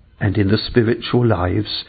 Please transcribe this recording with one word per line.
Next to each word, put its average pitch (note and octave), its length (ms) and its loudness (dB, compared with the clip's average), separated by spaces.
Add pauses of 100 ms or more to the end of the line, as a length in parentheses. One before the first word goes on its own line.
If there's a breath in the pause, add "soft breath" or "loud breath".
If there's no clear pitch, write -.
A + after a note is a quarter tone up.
(200)
and G2 160 0
in G2+ 120 2
the G#2+ 100 2
spiritual - 680 0
lives F#2 640 -2